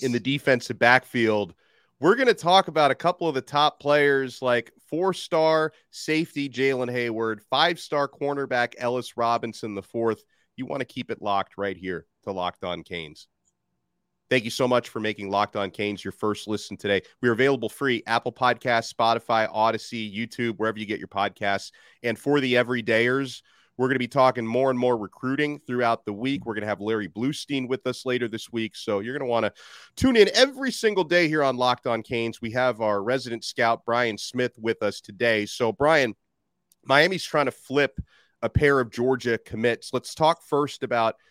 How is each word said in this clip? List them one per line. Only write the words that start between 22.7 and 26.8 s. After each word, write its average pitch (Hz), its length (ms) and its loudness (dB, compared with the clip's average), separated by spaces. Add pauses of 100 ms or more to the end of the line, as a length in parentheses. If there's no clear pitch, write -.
we're 131 120 2
gonna 131 100 0
be 123 80 -4
talking 127 400 2
more 127 220 2
and 123 100 0
more 123 180 2
recruiting 139 720 -4
throughout 120 380 0
the 104 80 -6
week. 123 320 -6
We're 117 80 -4
gonna 104 120 -6
have 104 140 -4
Larry 107 300 -2